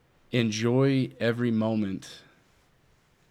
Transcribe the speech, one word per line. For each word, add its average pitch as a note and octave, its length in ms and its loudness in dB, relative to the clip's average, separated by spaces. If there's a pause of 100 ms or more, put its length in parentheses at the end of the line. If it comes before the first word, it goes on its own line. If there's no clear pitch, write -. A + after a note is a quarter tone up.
(320)
enjoy B2 880 2
every A#2 320 0
moment A2 720 -2 (1080)